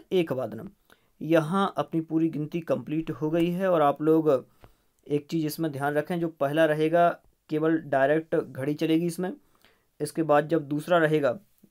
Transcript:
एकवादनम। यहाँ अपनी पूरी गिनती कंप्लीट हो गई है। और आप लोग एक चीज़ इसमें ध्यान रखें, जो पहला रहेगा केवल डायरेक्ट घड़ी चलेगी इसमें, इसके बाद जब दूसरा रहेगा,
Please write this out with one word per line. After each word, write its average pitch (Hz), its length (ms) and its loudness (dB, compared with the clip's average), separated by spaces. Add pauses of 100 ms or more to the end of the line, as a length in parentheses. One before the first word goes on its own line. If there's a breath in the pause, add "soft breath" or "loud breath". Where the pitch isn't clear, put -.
(120)
एकवादनम। 127 560 -2 (540 soft breath)
यहाँ 165 540 2
अपनी 147 240 -2
पूरी 160 280 0
गिनती 151 320 -6
कंप्लीट 147 500 -4
हो 151 200 -6
गई 170 200 0
है। 185 200 -2
और 160 120 4
आप 147 200 2
लोग 156 280 4 (760 soft breath)
एक 147 240 -2
चीज़ 160 160 -2
इसमें 156 260 -4
ध्यान 143 220 -4
रखें, 156 260 -2
जो 170 80 -2
पहला 151 360 0
रहेगा 156 440 4 (420)
केवल 156 280 2
डायरेक्ट 147 580 0
घड़ी 131 380 -4
चलेगी 160 320 0
इसमें, 180 260 -4 (680)
इसके 151 220 -4
बाद 151 260 2
जब 160 200 0
दूसरा 170 300 0
रहेगा, 151 400 2 (320)